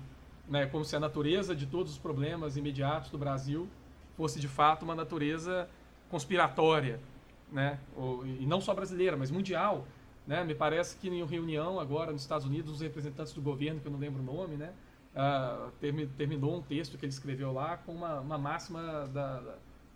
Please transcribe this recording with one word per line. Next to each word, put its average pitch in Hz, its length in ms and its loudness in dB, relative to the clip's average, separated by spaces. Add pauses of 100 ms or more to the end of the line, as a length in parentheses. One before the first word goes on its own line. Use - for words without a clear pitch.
(480)
né? 143 180 4
Como 151 200 0
se 151 100 -2
a 147 40 2
natureza 156 560 2
de 139 100 -2
todos 156 280 -2
os 139 40 -8
problemas 151 580 -2
imediatos 143 540 0
do 160 80 -8
Brasil 143 500 -2 (480)
fosse, 156 240 -2
de 143 80 -2
fato, 151 360 6
uma 165 120 -2
natureza 165 720 0 (420)
conspiratória, 151 920 6 (500)
né? 139 280 2 (180)
Ou, 127 280 -2
e 131 200 -4
não 170 160 4
só 196 120 2
brasileira, 185 440 2
mas 135 120 0
mundial, 180 560 2 (400)
né? 156 200 0
Me 156 100 0
parece 160 400 2
que 190 140 -6
em 175 160 0
reunião 165 560 0
agora 156 320 0
nos 143 80 -4
Estados 139 260 -2
Unidos, 151 280 -2
os 139 40 -6
representantes 151 540 -6
do 156 80 -8
governo, 143 400 0
que 151 60 -10
eu 180 40 -4
não - 80 -4
lembro 139 220 -4
o 131 40 -2
nome, 156 300 -4
né? 151 160 -6 (420)
Ah, 131 560 0 (120)
termi-, 147 260 0
terminou 143 500 0
um 175 40 -6
texto 147 360 -4
que 151 80 -6
ele 139 60 -2
escreveu 135 400 -4
lá 151 260 -2
com 175 160 -12
uma, 165 280 -4
uma 151 160 -2
máxima 165 440 -4
da, 139 580 -4
da, 120 160 -10 (400)